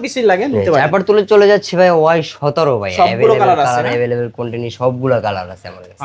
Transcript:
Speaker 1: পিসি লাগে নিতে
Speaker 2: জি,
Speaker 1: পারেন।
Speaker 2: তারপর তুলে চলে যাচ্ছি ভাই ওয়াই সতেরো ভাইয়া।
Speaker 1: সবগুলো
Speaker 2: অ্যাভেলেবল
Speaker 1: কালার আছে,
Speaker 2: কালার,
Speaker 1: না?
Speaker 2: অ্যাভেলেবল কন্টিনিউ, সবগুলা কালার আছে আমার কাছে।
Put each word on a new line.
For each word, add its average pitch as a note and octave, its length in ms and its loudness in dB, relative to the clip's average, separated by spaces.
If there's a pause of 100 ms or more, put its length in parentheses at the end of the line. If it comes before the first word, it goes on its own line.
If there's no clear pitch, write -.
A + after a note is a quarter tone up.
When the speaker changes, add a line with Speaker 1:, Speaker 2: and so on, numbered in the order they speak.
Speaker 1:
পিসি B3+ 200 -6
লাগে G3+ 240 2
নিতে A3 180 -2
Speaker 2:
জি, F3+ 60 0
Speaker 1:
পারেন। C#3+ 140 2
Speaker 2:
তারপর F3 160 0
তুলে G#3 260 2
চলে G3+ 220 4
যাচ্ছি G3+ 280 0
ভাই F3+ 140 4
ওয়াই E3 320 2
সতেরো D3 560 -2
ভাইয়া। F#2+ 180 -6
Speaker 1:
সবগুলো F3+ 120 4
Speaker 2:
অ্যাভেলেবল - 300 2
Speaker 1:
কালার F#3 200 2
আছে, C3+ 120 0
Speaker 2:
কালার, B2 140 -2
Speaker 1:
না? B2 40 -2
Speaker 2:
অ্যাভেলেবল A#2+ 400 -2
কন্টিনিউ, A#2 420 -8
সবগুলা B2+ 500 -2
কালার F#2+ 300 -6
আছে F2+ 180 -18
আমার F#2 140 -20
কাছে। F2+ 220 -16